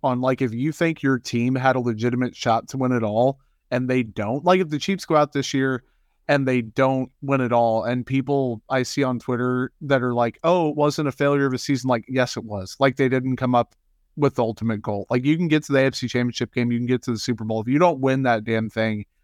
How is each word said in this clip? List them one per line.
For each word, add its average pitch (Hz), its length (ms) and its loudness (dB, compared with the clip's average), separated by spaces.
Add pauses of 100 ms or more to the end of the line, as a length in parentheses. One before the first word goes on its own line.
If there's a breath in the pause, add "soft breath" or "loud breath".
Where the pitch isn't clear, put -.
on, 123 160 0
like, 131 220 0
if 113 120 -2
you 135 160 -2
think 165 320 -2
your 135 160 2
team 123 380 -2
had 131 180 2
a 131 60 -2
legitimate 120 560 -2
shot 117 320 0
to 135 100 -8
win 127 140 0
it 120 100 0
all 113 380 0 (320)
and 127 180 -2
they 127 140 2
don't, 110 400 -4
like, 185 160 4
if 160 100 -4
the 151 80 -2
Chiefs 190 280 -4
go 160 100 2
out 147 160 2
this 139 200 -4
year 135 300 0 (460)
and 139 180 2
they 127 160 2
don't 131 480 0 (100)
win 139 200 0
it 120 120 0
all, 117 300 2
and 123 240 -2
people 135 640 -2
I 131 140 0
see - 180 -2
on 127 160 0
Twitter 127 540 -2 (100)
that 135 200 0
are 123 120 0
like, 117 300 0
"Oh, 170 260 2
it 151 60 -4
wasn't 147 320 0
a 127 40 -4
failure 143 340 2
of 131 60 0
a 127 60 -2
season." 131 300 -2
Like, 120 200 0
yes, 131 280 -2
it 117 80 -8
was. 101 340 -8
Like, 135 180 4
they 131 120 2
didn't 127 280 0
come 123 200 2
up - 180 0 (420)
with 143 200 0
the 123 60 2
ultimate 110 380 -2
goal. 104 300 -6
Like, 127 140 0
you 151 120 2
can 170 120 0
get 151 160 2
to 143 80 -6
the 135 80 4
A 135 60 4
F 131 100 -2
C 127 100 -6
Championship 123 480 -2
game, 120 160 0
you 120 80 0
can 123 80 -4
get 123 160 0
to - 80 -4
the 113 80 -2
Super 113 260 -4
Bowl. 110 160 -2
If 107 60 -6
you 139 140 2
don't 170 180 4
win 135 240 0
that 117 220 2
damn 113 260 0
thing, 110 340 -2 (200)